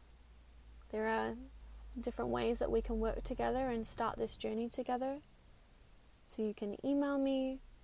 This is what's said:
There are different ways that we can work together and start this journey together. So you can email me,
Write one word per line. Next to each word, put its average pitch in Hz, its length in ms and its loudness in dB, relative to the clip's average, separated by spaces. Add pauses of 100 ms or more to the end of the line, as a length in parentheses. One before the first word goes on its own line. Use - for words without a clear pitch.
(920)
There 214 160 0
are 220 280 0 (640)
different 240 340 -2
ways 233 280 4
that - 120 2
we 226 100 6
can 226 180 0
work 220 240 0
together 247 460 0
and 226 180 0
start - 300 -2
this 220 180 -2
journey 220 320 -2
together. 254 520 -2 (1080)
So - 160 -6
you 214 120 2
can 202 220 -2 (100)
email 285 320 4
me, 269 420 2 (240)